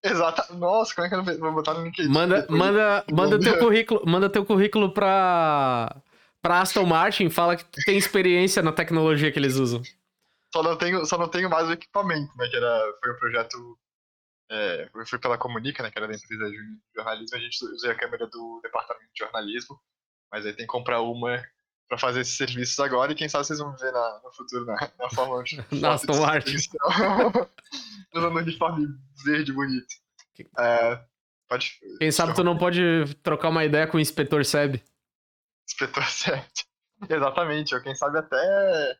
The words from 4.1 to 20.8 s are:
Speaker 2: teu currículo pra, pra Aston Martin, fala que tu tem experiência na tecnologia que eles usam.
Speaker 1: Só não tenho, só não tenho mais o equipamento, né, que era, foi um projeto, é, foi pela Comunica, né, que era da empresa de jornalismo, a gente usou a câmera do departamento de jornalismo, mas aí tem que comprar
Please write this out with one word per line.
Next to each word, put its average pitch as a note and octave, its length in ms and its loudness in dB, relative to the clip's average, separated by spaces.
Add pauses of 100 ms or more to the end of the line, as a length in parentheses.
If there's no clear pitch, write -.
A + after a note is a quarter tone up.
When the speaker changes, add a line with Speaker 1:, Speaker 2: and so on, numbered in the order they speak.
Speaker 2:
teu G3+ 120 2
currículo G3+ 480 4
pra, D#3+ 1080 2 (400)
pra F3 200 4
Aston F#3+ 260 4
Martin, F3 420 4
fala E3+ 260 4
que - 100 -12
tu - 200 -14
tem G3 120 4
experiência F#3 680 4
na D#3+ 80 4
tecnologia D#3+ 600 2
que D3 60 -4
eles C3+ 200 2
usam. A#2+ 260 0 (680)
Speaker 1:
Só D#3+ 120 0
não E3 120 2
tenho, F3 300 0
só E3+ 140 -2
não E3+ 80 -2
tenho F3+ 240 -2
mais E3 180 2
o E3+ 40 0
equipamento, E3+ 640 -4
né, B2 140 -4
que B2+ 80 -4
era, A2+ 420 0
foi B2 140 -4
um - 40 -10
projeto, A#2 600 -6 (720)
é, F#2+ 380 -4 (180)
foi B2 120 -8
pela A#2+ 180 -2
Comunica, A#2+ 460 -8
né, A2 80 -8
que - 80 -10
era G#2+ 80 -6
da G#2+ 80 -8
empresa G#2+ 340 -8
de G#2 80 -14 (380)
jornalismo, A2 420 -10
a - 20 -8
gente A#2+ 260 -10
usou A#2 260 -6
a A2+ 40 -2
câmera A#2 320 -6
do A#2 360 -16
departamento - 500 -10
de - 100 -16
jornalismo, A2 560 -10 (520)
mas G#2+ 160 -10
aí G#2 60 -8
tem A#2 120 -14
que - 60 -12
comprar A#2+ 300 -2